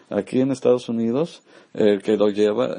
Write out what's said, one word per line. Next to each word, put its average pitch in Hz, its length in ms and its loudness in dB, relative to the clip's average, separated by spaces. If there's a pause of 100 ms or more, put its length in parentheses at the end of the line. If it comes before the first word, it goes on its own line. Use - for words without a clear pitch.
Aquí 104 320 -2
en 135 120 0
Estados 123 360 0
Unidos, 117 540 -4 (320)
el 104 260 2
que 107 160 0
lo 104 140 2
lleva 104 480 0